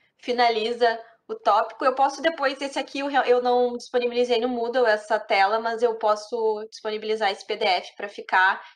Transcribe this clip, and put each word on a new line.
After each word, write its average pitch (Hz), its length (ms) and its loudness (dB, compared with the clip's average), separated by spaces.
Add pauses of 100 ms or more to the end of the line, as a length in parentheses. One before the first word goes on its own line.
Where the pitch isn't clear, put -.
(220)
finaliza 233 800 0 (240)
o 220 80 -10
tópico. 226 500 0
Eu 262 120 2
posso 277 260 0
depois, 277 380 -2
esse 277 180 -6
aqui 277 220 -6
eu 285 80 -4
re-, 277 200 0
eu 247 140 4
não 247 340 2
disponibilizei 240 640 0
no 247 80 0
Moodle 240 380 0
essa 214 320 0
tela, 202 400 2
mas 226 240 -2
eu 233 160 2
posso 214 720 -2
disponibilizar 214 640 -4
esse 202 120 -12
P 214 120 -6
D - 80 -2
F 190 320 0
pra 202 120 -8
ficar. 190 540 0 (140)